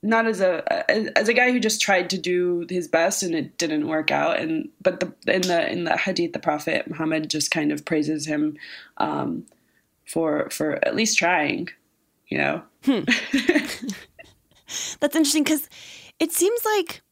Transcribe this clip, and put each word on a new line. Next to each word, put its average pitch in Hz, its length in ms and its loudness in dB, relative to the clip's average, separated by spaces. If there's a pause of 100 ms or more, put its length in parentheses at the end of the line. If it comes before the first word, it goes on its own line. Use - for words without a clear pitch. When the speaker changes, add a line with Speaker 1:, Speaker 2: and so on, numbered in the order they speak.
Speaker 1:
not 226 240 4
as 196 140 0
a, - 500 0
as, 220 240 2
as 214 120 4
a 233 60 4
guy 247 180 4
who 247 80 4
just 214 220 0
tried - 300 2
to 196 80 0
do 180 500 0
his 180 180 -2
best 170 360 2
and 170 100 -2
it 156 240 -4
didn't 151 300 0
work 156 240 0
out. 147 280 2
And, 160 300 -4 (120)
but 180 180 2
the, - 120 -2 (220)
in 185 80 2
the, 175 300 0
in 175 140 -2
the 170 120 0
hadith, 175 360 -2
the - 60 -4
Prophet 151 480 -2
Muhammad 160 420 -2
just 151 200 -2
kind 151 220 0
of 147 120 -4
praises 151 440 -2
him, 151 300 0 (400)
um, - 480 -4 (600)
for, 156 460 -2
for 151 220 -2 (140)
at - 80 -2
least 220 220 2
trying, 165 500 0 (600)
you - 100 -4
know? 71 240 -2 (240)
Speaker 2:
Hmm. 254 140 4 (340)
Speaker 1:
<laughs> 269 460 2 (1200)
Speaker 2:
That's 285 160 2
interesting 302 300 4
'cause 302 240 0 (500)
it 330 120 2
seems 453 340 2
like 415 360 0 (100)